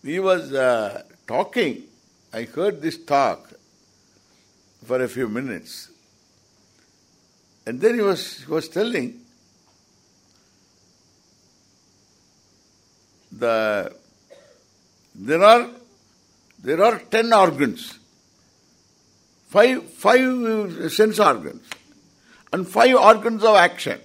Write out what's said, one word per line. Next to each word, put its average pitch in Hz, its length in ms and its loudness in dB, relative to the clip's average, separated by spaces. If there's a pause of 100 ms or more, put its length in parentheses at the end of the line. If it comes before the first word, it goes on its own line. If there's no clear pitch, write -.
He 156 160 -6
was, 175 340 -2
uh, 120 480 -2 (240)
talking. 160 600 -4 (460)
I 113 120 -12
heard 165 380 -6
this 160 220 -10
talk 135 460 -2 (1400)
for 127 160 -4
a 127 60 -4
few 123 200 -6
minutes. 113 640 -12 (1800)
And 123 140 -10
then 226 160 0
he 226 60 -2
was, 190 420 -4
he 147 80 -12
was 160 180 -4
telling 190 520 -6 (4000)
the, 110 640 -4 (1200)
there 147 280 -2
are, 240 260 6 (920)
there 160 240 -2
are 226 160 2
ten 226 320 -2
organs, 147 680 0 (1500)
five, 247 440 2
five 226 1000 0
sense 214 280 0
organs, 117 460 -2 (840)
and 180 160 -6
five 254 280 4
organs 214 480 4
of 214 120 6
action. 175 500 2